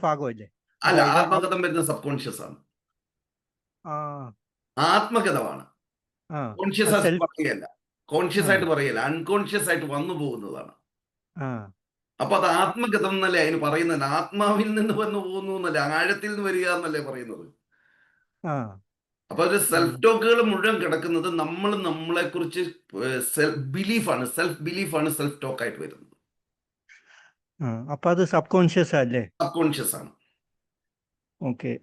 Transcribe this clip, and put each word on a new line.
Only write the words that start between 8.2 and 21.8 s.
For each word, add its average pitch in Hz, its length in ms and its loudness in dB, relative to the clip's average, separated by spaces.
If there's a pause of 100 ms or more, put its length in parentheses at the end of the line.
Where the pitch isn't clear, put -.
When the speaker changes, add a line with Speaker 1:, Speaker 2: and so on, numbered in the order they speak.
Speaker 1:
ആ. - 20 4
Speaker 2:
ആയിട്ട് 190 160 4
പറയല്ല. 139 340 2
അൺകോൺഷ്യസ് 185 720 0
ആയിട്ട് 156 160 0
വന്നു 147 280 -4
പോകുന്നതാണ്. 110 580 -6 (680)
Speaker 1:
ആ. 120 340 -8 (500)
Speaker 2:
അപ്പൊ 196 140 0
അത് 185 100 2
Speaker 1:
ആ. 175 200 4
Speaker 2:
ആത്മകഥം 208 440 0
എന്നല്ലേ 185 320 2
അതിന് 160 160 2
പറയുന്നത്. 156 460 0
ആത്മാവിൽ 202 680 0
നിന്ന് 214 200 0
വന്നു 202 260 -2
പോകുന്നു 190 320 -6
എന്നല്ലേ, 175 300 -2
ആഴത്തിൽ 175 460 0
നിന്ന് 208 160 -4
വരിക 185 260 0
എന്നല്ലേ 165 320 -2
പറയുന്നത്. 123 520 -12 (960)
Speaker 1:
ആ. 117 320 -4 (520)
Speaker 2:
അപ്പൊ 143 120 0
ഒരു 190 140 4
സെൽഫ് - 380 2
Speaker 1:
ഉം. 127 60 -4
Speaker 2:
ടോക്കുകൾ 226 400 6
മുഴുവൻ 208 400 2
കിടക്കുന്നത് 165 580 0
നമ്മൾ 185 360 -2
നമ്മളെക്കുറിച്ച്, 170 840 -4 (440)